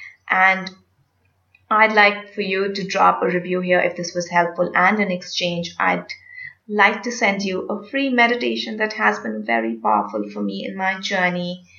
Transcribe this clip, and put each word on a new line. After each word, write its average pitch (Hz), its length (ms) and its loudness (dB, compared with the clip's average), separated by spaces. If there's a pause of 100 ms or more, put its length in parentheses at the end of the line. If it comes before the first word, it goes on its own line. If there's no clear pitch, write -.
(280)
and 185 400 2 (1040)
I'd 214 240 4
like 202 400 4
for 208 80 -4
you 196 320 -2
to 190 120 -4
drop 185 360 4
a 180 40 2
review 180 340 0
here 180 200 4
if 175 160 0
this 175 180 -6
was 175 140 -4
helpful. 175 460 2
And 190 260 4
in 190 100 0
exchange, 175 680 -4
I'd 180 340 -2 (580)
like 208 340 2
to 240 80 -4
send 196 300 0
you 190 260 -4
a 202 200 -6
free 277 220 -2
meditation 233 680 0
that 214 160 -2
has 104 280 0
been 107 220 -6
very 113 340 0
powerful 107 520 0
for - 140 -8
me 196 240 -4
in 190 100 -8
my 190 240 -2
journey. 180 640 -2 (140)